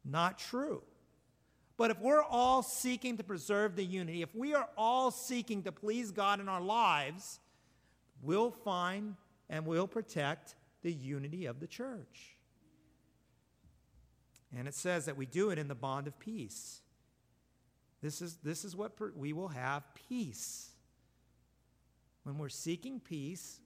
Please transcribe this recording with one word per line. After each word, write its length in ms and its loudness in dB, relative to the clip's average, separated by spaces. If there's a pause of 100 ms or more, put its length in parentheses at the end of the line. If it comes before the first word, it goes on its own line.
Not 320 2
true. 460 -4 (920)
But 140 6
if 80 -2
we're 240 8
all 380 6
seeking 560 -2
to 60 -6
preserve 540 2
the 80 0
unity, 360 -2
if 140 -4
we 180 0
are 140 4 (100)
all 340 4
seeking 520 -2
to 80 -2
please 400 -2
God 300 2
in 80 -4
our 120 0
lives, 800 2 (840)
we'll 300 2
find 640 -2 (340)
and 160 -2
we'll 220 4
protect 680 -2 (260)
the 100 0
unity 540 -4
of 140 -6
the 80 -8
church. 720 -10 (2250)
And 120 -6
it 60 -8
says 320 0
that 120 -4
we 80 -2
do 240 2
it 80 0
in 100 -2
the 80 -4
bond 320 -4
of 120 -10
peace. 640 -10 (1200)
This 200 -6
is, 220 -10
this 200 -4
is 120 -10
what 200 -6
per-, 200 -6
we 180 -4
will 160 -4
have 340 -2 (240)
peace. 600 -6 (1500)
When 140 -8
we're 120 -6
seeking 500 -6
peace, 680 -8